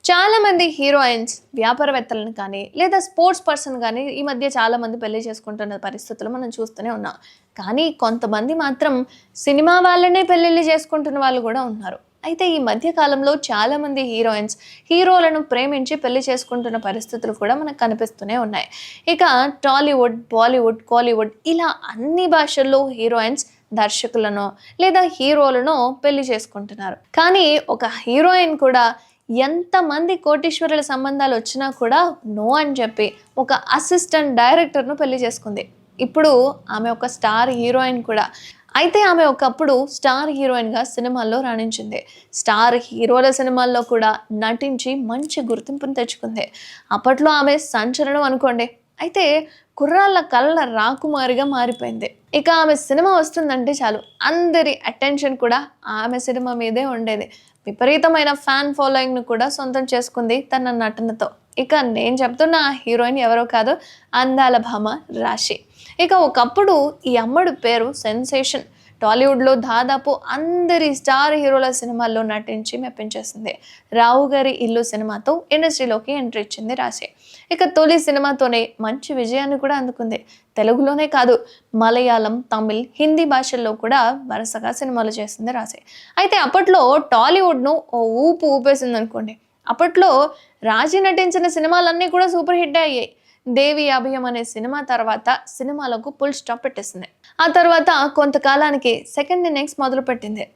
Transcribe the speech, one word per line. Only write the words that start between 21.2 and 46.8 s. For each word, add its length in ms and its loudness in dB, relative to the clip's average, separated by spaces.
ఇలా 180 0
అన్ని 340 -2
భాషల్లో 420 2
హీరోయిన్స్ 480 -2
దర్శకులను 640 -2
లేదా 200 4
హీరోలను 580 2
పెళ్లి 240 0
చేసుకుంటున్నారు. 680 -8
కానీ 300 6
ఒక 120 -4
హీరోయిన్ 580 4
కూడా 220 4
ఎంతమంది 680 0
కోటీశ్వరుల 540 0
సంబంధాలు 480 -2
వచ్చినా 280 -6
కూడా 180 2
no 120 -2
అని 220 -2
చెప్పి 260 -2
ఒక 100 0
అసిస్టెంట్ 640 0
డైరెక్టర్ను 600 2
పెళ్లి 240 0
చేసుకుంది. 400 -8
ఇప్పుడు 260 4
ఆమె 200 -4
ఒక 180 -6
స్టార్ 440 0
హీరోయిన్ 500 0
కూడా. 180 0
అయితే 200 4
ఆమె 120 4
ఒకప్పుడు 420 0
స్టార్ 420 0
హీరోయిన్గా 420 -2
సినిమాల్లో 420 -2
రాణించింది. 500 -6
స్టార్ 360 2
హీరోల 400 2
సినిమాల్లో 440 0
కూడా 180 2
నటించి 480 -4
మంచి 280 -6
గుర్తింపును 480 -6
తెచ్చుకుంది. 460 -6